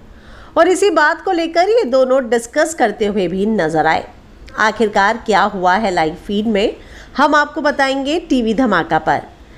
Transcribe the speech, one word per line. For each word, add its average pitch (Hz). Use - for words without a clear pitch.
और 339
इसी 381
बात 320
को 381
लेकर 339
ये 453
दोनों 262
discuss 294
करते 214
हुए 202
भी 190
नजर 160
आए। -
आखिरकार 214
क्या 190
हुआ 185
है 214
live 165
feed 208
में, 220
हम 285
आपको 294
बताएंगे 277
टीवी 240
धमाका 185
पर। 147